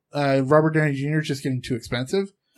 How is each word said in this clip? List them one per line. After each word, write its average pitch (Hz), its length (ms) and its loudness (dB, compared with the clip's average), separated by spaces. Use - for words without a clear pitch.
uh, 139 300 2
Robert 156 280 4
Downey 156 220 2
Junior 147 280 -2
is 151 60 -6
just 139 160 -4
getting 131 180 -2
too 127 140 -4
expensive. 131 560 -4